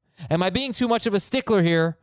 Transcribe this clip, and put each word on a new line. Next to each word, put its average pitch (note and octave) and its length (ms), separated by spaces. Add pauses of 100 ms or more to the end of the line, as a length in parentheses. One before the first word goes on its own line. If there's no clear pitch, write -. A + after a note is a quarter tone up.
(300)
Am E3 140
I F#3 60
being B3+ 240
too B3 160
much A#3 180
of G3+ 60
a G3+ 80
stickler A3+ 420
here, E3 400